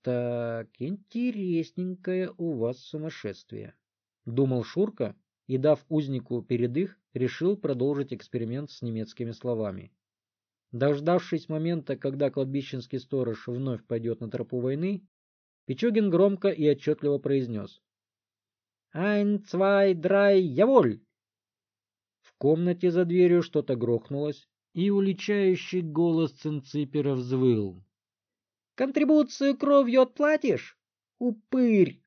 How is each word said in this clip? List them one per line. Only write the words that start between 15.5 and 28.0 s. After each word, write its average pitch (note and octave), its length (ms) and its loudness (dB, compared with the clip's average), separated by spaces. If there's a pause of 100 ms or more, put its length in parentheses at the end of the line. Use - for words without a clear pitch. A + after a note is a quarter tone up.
Пичугин G#3 460 0
громко G3 380 2
и D#3 180 -2
отчетливо C#3+ 500 0
произнес: B2 640 -4 (1120)
«Ein, G#3 520 -2
zwei, G3 500 2
drei, F#3+ 460 4
jawohl!» F3 580 4 (1200)
В - 160 -20
комнате F3 540 2
за F3 140 2
дверью F3 360 4
что-то D3+ 340 -2
грохнулось, B2+ 720 0 (280)
и F#3+ 160 2
уличающий G3 880 0
голос E3 520 0
Цинципера C#3+ 800 -4
взвыл: B2 680 0 (920)